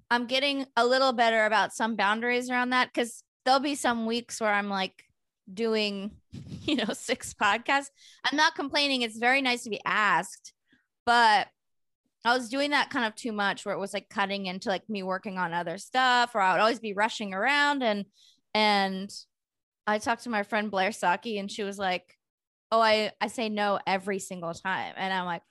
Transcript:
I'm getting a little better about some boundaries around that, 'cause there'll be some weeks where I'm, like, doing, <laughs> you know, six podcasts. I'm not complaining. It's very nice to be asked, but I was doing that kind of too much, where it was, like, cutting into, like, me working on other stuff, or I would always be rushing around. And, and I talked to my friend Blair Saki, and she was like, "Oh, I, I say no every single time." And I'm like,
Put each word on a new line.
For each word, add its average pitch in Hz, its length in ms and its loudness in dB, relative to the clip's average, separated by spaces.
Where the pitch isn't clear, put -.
I'm 240 160 0
getting 269 380 -2
a 233 100 4
little 262 280 4
better 226 320 2
about 208 280 2
some 226 220 -2
boundaries 240 540 0
around 247 220 -2
that, 254 220 0
'cause - 300 -4
there'll 262 160 4
be 285 140 -2
some 233 320 -2
weeks 233 340 -6
where 214 100 2
I'm, 202 180 0
like, 190 340 -4
doing, 214 720 -2
<laughs> - 80 -20
you - 420 -4
know, 214 180 -2
six - 400 -6
podcasts. 240 580 0
I'm 269 120 0
not 320 180 4
complaining. 277 480 0
It's 226 160 -6
very 254 220 2
nice 247 220 -2
to 233 60 -12
be 202 160 -6
asked, 190 680 0
but 233 420 6
I 240 100 4
was 247 140 -4
doing 285 220 0
that 277 180 2
kind 247 160 -2
of 214 100 -4
too 233 180 -6
much, 202 320 0
where 196 100 -2
it 160 40 -4
was, 196 140 -6
like, 196 160 -6
cutting 196 380 -2
into, 185 220 -6
like, 190 200 -2
me 196 140 -4
working 185 340 -4
on 170 160 -2
other 175 240 -4
stuff, 247 580 2
or 208 60 2
I 185 120 4
would 170 80 2
always 220 200 4
be 214 120 -6
rushing 202 400 -2
around. 285 500 2
And, 208 220 0
and 202 560 2
I 214 120 0
talked 233 240 -4
to 247 80 -8
my 208 120 0
friend 214 280 -2
Blair 190 200 2
Saki, 202 480 -2
and 196 120 -8
she 214 120 -6
was 196 160 -6
like, 180 360 -4
"Oh, 226 100 4
I, 214 300 4
I - 60 0
say 220 220 -4
no 208 380 0
every 190 320 -2
single 170 360 -8
time." 135 420 -6
And 190 160 -4
I'm 185 120 -2
like, 170 260 -6